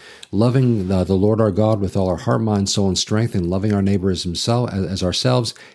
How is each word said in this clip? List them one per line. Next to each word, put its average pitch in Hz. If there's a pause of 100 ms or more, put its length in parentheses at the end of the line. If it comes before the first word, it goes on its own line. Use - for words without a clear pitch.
(320)
loving 117
the, 95
the 92
Lord 104
our 107
God 107
with 98
all 92
our 87
heart, 120
mind, 104
soul, 98
and 90
strength, 110
and 87
loving 98
our 101
neighbor 98
as 87
himself, 117
as, 95
as 90
ourselves, 127 (220)